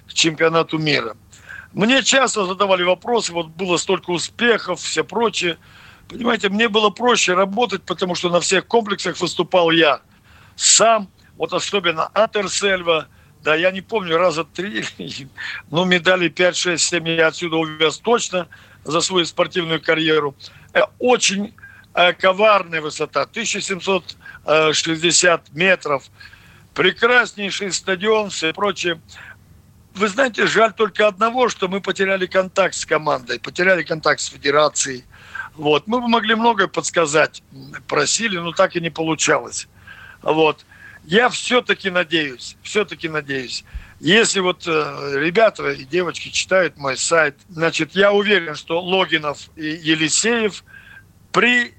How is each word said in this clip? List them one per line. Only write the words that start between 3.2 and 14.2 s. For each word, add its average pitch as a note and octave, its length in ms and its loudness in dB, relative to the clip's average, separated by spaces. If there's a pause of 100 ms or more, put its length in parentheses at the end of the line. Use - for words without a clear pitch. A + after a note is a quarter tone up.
вот E3+ 140 -4
было E3+ 300 -2
столько F3 340 -2
успехов, F#3+ 680 -2
всё - 240 -2
прочее. F3+ 540 -2 (500)
Понимаете, A#3 420 -2
мне A3 200 0
было G#3 220 2
проще A3 420 0
работать, G3 480 0
потому F3+ 340 -4
что F3 140 -4
на F3 100 2
всех F3 280 0
комплексах G3+ 520 -2
выступал E3+ 520 0
я D#3+ 300 4 (540)
сам, G#3+ 540 4 (260)
вот D#3+ 180 -6
особенно E3+ 600 -2
Антерсельва, F#3 920 0 (360)
да, D3+ 120 2
я F3 160 2
не F#3+ 100 -6
помню, F3+ 360 -2
раза E3 260 2